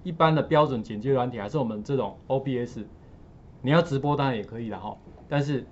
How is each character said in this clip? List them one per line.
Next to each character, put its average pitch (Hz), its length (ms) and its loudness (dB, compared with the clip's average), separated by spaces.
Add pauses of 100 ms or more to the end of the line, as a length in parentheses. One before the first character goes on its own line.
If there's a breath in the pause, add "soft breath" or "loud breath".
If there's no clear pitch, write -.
一 180 100 -8
般 160 220 4
的 147 80 2
标 151 240 4
准 127 160 -2
剪 104 180 -8
接 135 120 0
软 123 180 2
体， 117 80 -8
还 101 100 -6
是 151 100 -2
我 135 60 0
们 107 180 -4
这 139 140 -2
种 101 300 -2
O 135 120 0
B 135 200 -2
S， 117 280 -8 (760 soft breath)
你 127 80 0
要 165 120 6
直 143 160 -2
播 147 180 2
当 139 120 2
然 123 80 -2
也 101 80 -6
可 113 160 -12
以 113 100 -6
啦 98 80 -8
吼， 104 200 -10 (300)
但 143 140 0
是 135 300 -4